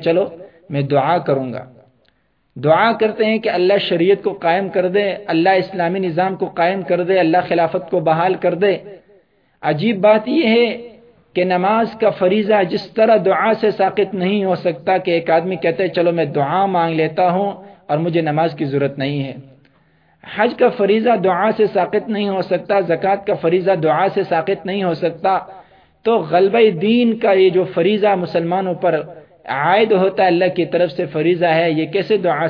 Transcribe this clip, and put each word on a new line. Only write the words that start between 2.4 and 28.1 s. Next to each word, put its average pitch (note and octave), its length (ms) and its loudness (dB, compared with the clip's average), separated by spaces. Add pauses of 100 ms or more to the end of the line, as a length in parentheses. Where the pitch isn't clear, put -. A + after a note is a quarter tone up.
دعا D#3+ 440 2
کرتے A3 260 0
ہیں A3 140 0
کہ - 100 -4
اللہ F3+ 300 2
شریعت F#3+ 440 0
کو G3+ 80 -2 (100)
قائم F3+ 280 0
کر F#3 180 0
دے، G3+ 160 0 (300)
اللہ E3 240 2
اسلامی F3+ 420 -2
نظام F#3 360 -2
کو F#3+ 100 -4 (100)
قائم F#3 320 0
کر F3+ 160 0
دے، F#3 160 2
اللہ E3+ 180 2 (100)
خلافت E3+ 440 -2
کو F3+ 80 0
بحال E3 420 0
کر F3+ 140 0
دے۔ F#3 220 0 (840)
عجیب F3+ 380 -2
بات G#3+ 260 4
یہ C4+ 200 0
ہے A#3 180 4 (680)
کہ F3+ 100 2
نماز G3+ 540 0
کا G#3+ 180 2
فریضہ G3+ 520 2
جس - 240 -6
طرح A3 320 4
دعا F#3+ 260 2 (100)
سے G#3+ 100 2
ساقط F#3+ 420 0
نہیں G3 320 -2
ہو F#3 120 0
سکتا F3+ 400 -2
کہ F3+ 140 -2
ایک E3+ 180 0
آدمی E3+ 340 2
کہتے E3+ 260 0
چلو E3+ 220 0
میں E3 140 0 (100)
دعا D#3 300 0
مانگ E3 300 -2
لیتا D#3 360 0
ہوں G3 200 -2 (360)
اور D3 100 0
مجھے E3 240 0
نماز D#3 360 -2
کی D#3 80 -4
ضرورت C#3 320 -2
نہیں C#3 260 -4
ہے۔ C3 100 -8 (920)
حج A#3 360 -2
کا B3 180 4
فریضہ A3 460 2
دعا F#3 340 0
سے G#3+ 160 4
ساقط G3 360 -2
نہیں G3+ 200 -2
ہو F#3+ 140 -2
سکتا، F#3 360 -2 (100)
زکوٰۃ F#3+ 380 -2
کا G3+ 140 0
فریضہ F3+ 420 2
دعا D#3 300 2
سے G3 160 0
ساقط D#3+ 360 -2
نہیں G3 180 -4
ہو E3+ 120 0
سکتا، E3+ 420 -2 (680)
تو A3 120 2 (140)
غلبہ G3 280 4 (220)
دین A3+ 380 2
کا A3+ 140 2
یہ F#3+ 160 6
جو F#3 140 2 (100)
فریضہ G3+ 420 2